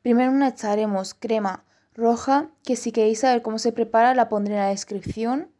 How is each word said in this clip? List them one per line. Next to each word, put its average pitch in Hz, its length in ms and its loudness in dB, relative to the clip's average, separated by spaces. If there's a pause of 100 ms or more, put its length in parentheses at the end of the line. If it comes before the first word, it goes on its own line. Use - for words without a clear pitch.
Primero 247 300 2
una 269 180 2
echaremos 208 640 -2
crema 208 520 -4 (300)
roja, 233 560 2 (120)
que 247 140 -2
si 233 160 -6
queréis 220 280 2
saber 247 220 2
cómo 220 160 -6
se 233 140 -2
prepara 233 420 2
la 233 140 2
pondré 208 260 -2
en 202 60 0
la 196 80 0
descripción 220 920 -6